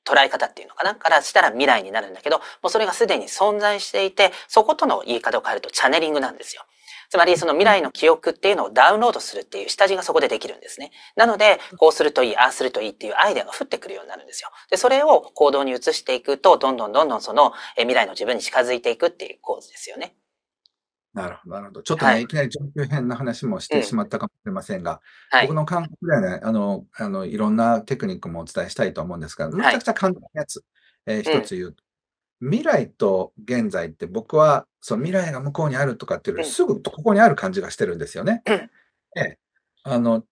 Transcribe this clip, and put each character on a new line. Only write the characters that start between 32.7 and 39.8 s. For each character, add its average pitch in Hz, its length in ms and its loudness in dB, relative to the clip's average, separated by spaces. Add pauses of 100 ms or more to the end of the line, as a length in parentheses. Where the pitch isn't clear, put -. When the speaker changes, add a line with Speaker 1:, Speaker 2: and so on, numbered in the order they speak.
Speaker 2:
と 95 440 -2 (100)
現 113 260 -2
在 87 180 -6
っ - 20 -14
て 80 180 -12
僕 110 300 -6
は、 147 280 4 (180)
そ 107 140 -6
の 123 60 -4
未 175 100 -4
来 180 180 -2
が 131 100 -10
向 143 100 -6
こ 156 140 -4
う 147 40 -2
に 127 60 -4
あ 139 100 -2
る 123 100 -4
と - 120 -14
か 90 80 -4
っ - 60 -10
て - 100 -4
い - 20 -8
う - 40 -8
よ 165 60 -4
り、 156 40 -6
Speaker 1:
う - 20 -8
ん。 - 20 -8
Speaker 2:
す 359 120 0
ぐ - 180 0
こ - 220 -10
こ 220 100 4
に 196 60 4
あ 226 80 8
る 160 80 4
感 95 160 -4
じ 95 100 -4
が - 80 -12
し - 60 -12
て 110 100 -2
る 87 100 -4
ん 85 40 -10
で 87 80 -8
す - 100 -14
よ 87 60 -8
ね。 220 240 -2
Speaker 1:
う 220 40 -2
ん。 214 180 -2 (460)
Speaker 2:
え 165 60 -4
え。 - 160 -6 (460)